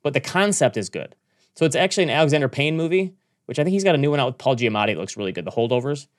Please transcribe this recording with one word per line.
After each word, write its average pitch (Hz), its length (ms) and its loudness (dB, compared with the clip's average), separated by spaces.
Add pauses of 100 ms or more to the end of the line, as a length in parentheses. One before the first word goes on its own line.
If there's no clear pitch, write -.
but 139 120 -2
the 131 60 4
concept 185 580 0
is 101 100 -6
good. - 260 -12 (400)
So - 120 0
it's 156 100 0
actually 185 280 2
an 151 60 -2
Alexander 143 380 4
Payne 147 280 -2
movie, 185 380 -2 (300)
which 139 140 -8
I 147 60 2
think 180 80 0
he's 196 120 0
got 185 100 4
a 147 40 2
new 143 120 2
one 147 100 0
out 127 60 2
with 127 120 -6
Paul 135 180 0
Giamatti. 110 340 0
It 92 80 -2
looks 95 180 -8
really 98 160 -6
good, 90 120 -8
The 90 80 -8
Holdovers. 123 540 -2 (120)